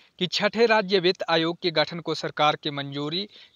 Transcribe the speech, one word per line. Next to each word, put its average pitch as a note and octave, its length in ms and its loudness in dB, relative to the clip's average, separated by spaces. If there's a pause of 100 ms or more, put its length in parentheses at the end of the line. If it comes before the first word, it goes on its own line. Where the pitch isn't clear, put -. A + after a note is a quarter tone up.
(180)
कि F3+ 80 0
छठे G#3 400 2
राज्य G#3 320 2
वित्त F3+ 300 0
आयोग E3 340 0
के F3 80 -2
गठन D#3 300 -2
को D#3 140 -4
सरकार D3+ 420 0
की D3+ 140 -6
मंजूरी, D3 580 -6 (280)